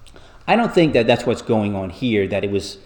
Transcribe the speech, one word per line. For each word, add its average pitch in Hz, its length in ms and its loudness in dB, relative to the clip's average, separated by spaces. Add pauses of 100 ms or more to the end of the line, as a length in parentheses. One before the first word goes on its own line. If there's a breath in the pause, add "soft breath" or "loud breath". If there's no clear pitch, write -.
(480 soft breath)
I 185 80 4
don't 226 180 0
think 160 200 4
that 120 140 2
that's 120 180 2
what's 113 160 -2
going 107 340 0
on 95 140 -6
here, 104 380 -2
that 98 160 -4
it 101 80 -4
was 98 340 -6